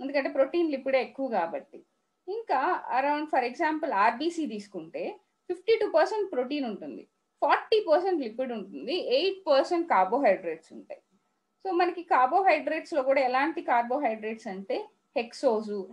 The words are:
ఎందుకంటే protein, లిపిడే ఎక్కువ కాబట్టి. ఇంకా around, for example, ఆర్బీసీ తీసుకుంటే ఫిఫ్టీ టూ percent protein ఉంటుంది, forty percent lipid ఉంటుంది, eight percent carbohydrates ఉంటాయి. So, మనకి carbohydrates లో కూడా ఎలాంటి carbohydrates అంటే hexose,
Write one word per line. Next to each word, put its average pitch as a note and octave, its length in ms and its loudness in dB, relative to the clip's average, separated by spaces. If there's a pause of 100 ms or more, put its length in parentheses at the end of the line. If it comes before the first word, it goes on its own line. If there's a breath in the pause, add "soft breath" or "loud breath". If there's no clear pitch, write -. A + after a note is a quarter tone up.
ఎందుకంటే C4+ 280 -2
protein, D4 420 0
లిపిడే C4+ 320 0
ఎక్కువ C4 260 -6
కాబట్టి. E3 540 -4 (460)
ఇంకా F4+ 560 -2 (160)
around, D4 340 -2
for B3 180 0
example, D#4 400 -2
ఆర్బీసీ A#3+ 540 0
తీసుకుంటే G3 720 -10 (280)
ఫిఫ్టీ G#4 300 4
టూ G#4 120 8
percent F#4+ 420 4
protein C4 320 0
ఉంటుంది, E3+ 440 -10 (320)
forty G#4 500 0
percent F4 320 2
lipid A#3+ 300 -6
ఉంటుంది, G3 420 -8
eight D#4+ 520 -2
percent E4+ 440 2
carbohydrates F#3+ 800 0
ఉంటాయి. - 280 -16 (640)
So, F#4+ 60 -2
మనకి F4 300 0
carbohydrates D#4 920 2
లో C#4+ 80 2
కూడా C4+ 180 2
ఎలాంటి C4+ 420 0
carbohydrates A#3 840 -2
అంటే G3 420 -8 (320)
hexose, G#3+ 640 -2 (100)